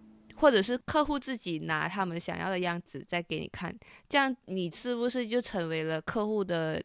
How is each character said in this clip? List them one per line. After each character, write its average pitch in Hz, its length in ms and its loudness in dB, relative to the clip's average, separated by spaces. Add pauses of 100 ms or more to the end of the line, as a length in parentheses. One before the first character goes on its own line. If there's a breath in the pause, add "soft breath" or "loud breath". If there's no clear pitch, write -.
(360)
或 302 140 8
者 226 120 8
是 240 160 2
客 - 260 2
户 285 160 0
自 254 160 -4
己 170 240 -4
拿 156 260 0
他 185 200 -2
们 170 120 -4
想 175 220 -6
要 170 100 -2
的 185 100 -2
样 175 260 -2
子 - 200 -12
再 175 160 -4
给 160 180 -4
你 160 100 -6
看， - 280 -8 (300 loud breath)
这 285 100 2
样 269 160 2 (120)
你 180 260 -4
是 247 240 -2
不 240 140 0
是 247 180 0
就 240 140 2
成 175 260 -2
为 160 160 -2
了 160 180 -2
客 214 240 -2
户 214 160 0
的， 165 440 0